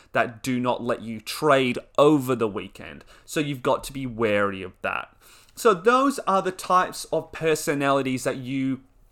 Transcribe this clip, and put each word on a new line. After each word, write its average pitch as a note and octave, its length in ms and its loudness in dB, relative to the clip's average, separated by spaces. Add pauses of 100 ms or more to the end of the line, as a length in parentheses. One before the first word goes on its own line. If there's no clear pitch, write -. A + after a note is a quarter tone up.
(120)
that A#2 300 -2
do B2+ 160 -2
not B2 240 -2
let A#2+ 200 -4
you A2 180 -10
trade C3+ 560 2 (220)
over C#3 360 6
the A2+ 140 0
weekend. F2+ 560 -12 (220)
So - 140 -4
you've C#3+ 220 -4
got C#3 220 0
to - 80 -12
be C3+ 140 -8
wary G#2 560 0
of F2+ 180 -12
that. - 340 -6 (400)
So A3 200 4
those B3+ 460 2
are F#3+ 200 0
the F3+ 100 -2
types - 640 0
of D#3+ 180 -4
personalities C#3 920 0
that C3 140 -2
you C3+ 420 -4 (320)